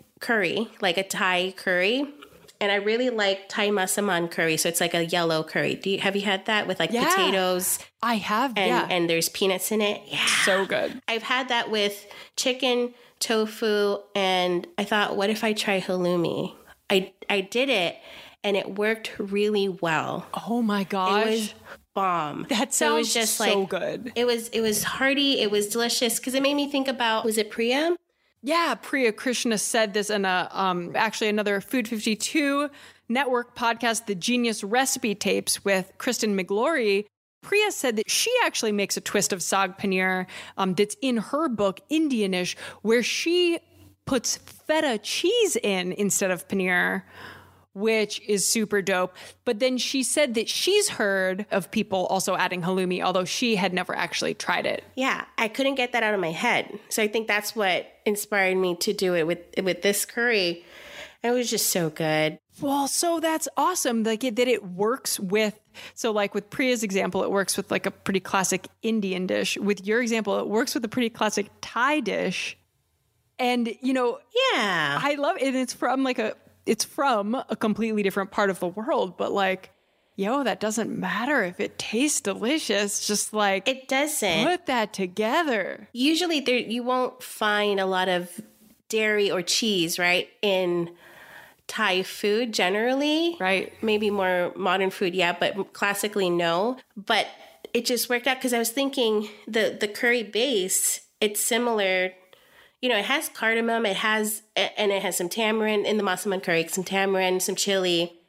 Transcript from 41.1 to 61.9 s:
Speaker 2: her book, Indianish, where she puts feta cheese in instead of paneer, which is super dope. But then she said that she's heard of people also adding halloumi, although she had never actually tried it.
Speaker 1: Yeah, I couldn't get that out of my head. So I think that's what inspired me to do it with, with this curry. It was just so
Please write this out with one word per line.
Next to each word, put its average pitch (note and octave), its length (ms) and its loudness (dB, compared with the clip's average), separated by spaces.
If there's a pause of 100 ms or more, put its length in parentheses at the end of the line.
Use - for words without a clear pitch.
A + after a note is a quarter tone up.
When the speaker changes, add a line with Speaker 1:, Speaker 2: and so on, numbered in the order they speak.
Speaker 2:
her C#4+ 320 -2
book, G3+ 300 0 (100)
Indianish, G#3+ 640 0 (260)
where A3+ 220 4
she E4+ 560 2 (460)
puts - 320 -2
feta D#4 600 -2
cheese F#4+ 580 2
in F#3 380 0
instead G3+ 380 0
of F3 160 -4
paneer, F#3 560 2 (720)
which G#3+ 540 0
is G3+ 180 2
super G#3+ 360 2
dope. F#3 340 0 (300)
But A#3+ 140 0
then B3+ 180 2
she C4 260 -2
said C#4+ 300 2
that G#3+ 160 0
she's G4+ 400 2
heard G3 600 0
of F#3 180 -2
people G3 380 0
also F#3 280 0
adding F3+ 280 0
halloumi, F#3 380 0
although F#3 240 2
she A3+ 300 0
had F#3 180 2
never F#3 220 -2
actually E3+ 380 -2
tried - 320 -2
it. - 180 -4 (120)
Speaker 1:
Yeah, B3+ 300 -2 (120)
I A3+ 100 0
couldn't C4+ 280 -2
get B3 160 -2
that A#3 120 0
out G#3+ 100 2
of G3+ 60 0
my E3 120 0
head. F#3 480 0 (100)
So A3 140 0
I G#3+ 40 2
think A3 200 -2
that's G#3 280 0
what F#3+ 300 0 (200)
inspired G3+ 520 2
me F3+ 200 2
to G3 160 0
do F#3 200 0
it E3 140 2
with, F3 120 -2 (240)
with F3 200 -2
this G3+ 220 2
curry. G3+ 600 0 (580)
It A#3 80 2
was B3 180 2
just A3 200 0
so E3+ 220 0